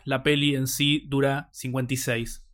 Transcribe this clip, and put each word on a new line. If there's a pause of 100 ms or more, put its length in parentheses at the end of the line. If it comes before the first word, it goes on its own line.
la
peli
en
sí
dura
cincuenta
y
seis.